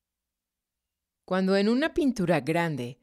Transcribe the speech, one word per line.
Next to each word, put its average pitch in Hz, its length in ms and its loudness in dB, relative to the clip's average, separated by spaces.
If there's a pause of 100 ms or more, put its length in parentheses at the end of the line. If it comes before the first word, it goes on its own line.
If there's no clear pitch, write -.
(1200)
Cuando 190 320 0
en 202 120 2
una 285 260 0
pintura 196 460 0
grande 143 640 -4